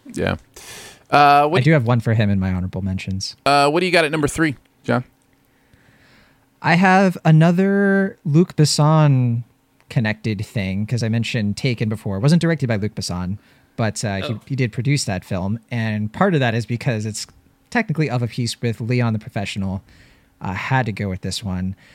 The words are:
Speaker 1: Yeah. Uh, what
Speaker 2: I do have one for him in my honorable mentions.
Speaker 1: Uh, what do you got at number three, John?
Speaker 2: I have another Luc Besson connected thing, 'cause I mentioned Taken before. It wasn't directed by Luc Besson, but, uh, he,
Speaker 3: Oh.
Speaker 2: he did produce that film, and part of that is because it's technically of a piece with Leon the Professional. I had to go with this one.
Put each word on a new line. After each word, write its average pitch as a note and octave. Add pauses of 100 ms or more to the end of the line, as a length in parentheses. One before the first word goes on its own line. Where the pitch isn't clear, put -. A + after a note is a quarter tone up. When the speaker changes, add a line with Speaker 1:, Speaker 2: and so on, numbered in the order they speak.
(120)
Speaker 1:
Yeah. F#2 (720)
Uh, C#3+
what E3+
Speaker 2:
I C3
do D3+
have C3
one A#2+
for A2+
him A2
in G2+
my F#2
honorable F#2
mentions. F#2+ (100)
Speaker 1:
Uh, C#3+
what E3
do F3+
you E3+
got E3
at C#3+
number D#3
three, D#3 (280)
John? A#2+ (1600)
Speaker 2:
I E3
have F#3
another F#3+
Luc D#3+
Besson D3 (480)
connected G#2+
thing, G2
'cause A2+
I A2+
mentioned A2
Taken A#2+
before. G#2
It G2
wasn't D3+
directed E3
by A2+
Luc G#2
Besson, F2+ (380)
but, A2
uh, G2+
he, A2+
Speaker 3:
Oh. G#2+
Speaker 2:
he C#3
did B2
produce C#3
that F#2+
film, G2 (100)
and G#2+
part F#3+
of C#3+
that A#2
is A#2
because A2+
it's G#2+ (440)
technically D#3+
of A#2+
a A#2+
piece A#2
with A#2
Leon A#2+
the A2
Professional. G2 (580)
I G2
had B2+
to A2+
go G2+
with F#2
this F#2
one. F#2 (200)